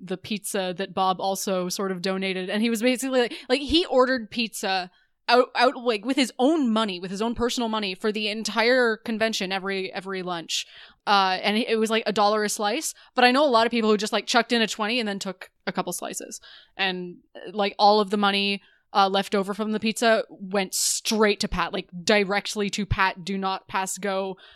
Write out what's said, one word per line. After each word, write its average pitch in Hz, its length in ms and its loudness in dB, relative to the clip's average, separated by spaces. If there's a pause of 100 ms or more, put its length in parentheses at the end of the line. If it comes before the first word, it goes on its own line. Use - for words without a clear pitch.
the 180 140 -8
pizza 196 600 -6
that 190 160 -8
Bob 185 280 0
also 190 480 -2
sort 190 240 -4
of 180 80 -8
donated. 190 480 -2
And 208 120 -2
he 233 80 2
was 226 120 -2
basically 254 400 2
like, 294 120 -2 (140)
like, 269 140 0
he 320 240 2
ordered 254 440 2
pizza 196 600 -4 (360)
out, 247 280 6
out, 262 220 4
like, 226 280 -2
with 262 120 0
his 262 200 2
own 269 340 4
money, 214 280 0
with 180 100 -8
his 196 120 -6
own 233 120 -2
personal 233 360 -2
money 208 260 -2
for 214 160 -2
the 214 160 -2
entire 220 720 2
convention, 220 540 -2
every, 190 420 -4
every 190 280 -8
lunch. 175 460 -6 (400)
Uh, 190 340 4
and 208 160 0
it 226 220 0
was, 220 100 0
like, 220 160 0
a 214 80 0
dollar 208 300 4
a 208 60 0
slice. 214 440 -4 (220)
But 247 80 4
I 247 80 8
know 269 120 4
a 302 60 4
lot 226 160 6
of 233 60 0
people 220 180 2
who 214 80 4
just, 208 160 -4
like, 208 140 -2
chucked 233 240 2
in 233 100 4
a 214 60 2
twenty 220 320 -2
and 220 100 -2
then 202 80 -4
took 185 320 -10 (160)
a 196 60 -2
couple 180 200 -4
slices. - 480 -10 (380)
And, 180 400 -4 (180)
uh, - 160 -14
like, 202 280 0
all 208 200 6
of 202 100 0
the 208 80 0
money, 202 440 0 (320)
uh, 196 160 4
left 196 240 0
over 196 220 0
from 214 160 -4
the 214 80 -2
pizza 220 500 2
went 190 460 -4
straight - 640 2
to 202 80 -4
Pat, 175 260 -2
like, - 160 -8 (140)
directly 202 640 0
to 202 160 -4
Pat. 190 400 0
Do 196 120 -4
not 190 300 -4
pass 190 300 -4
go. 190 400 -4 (180)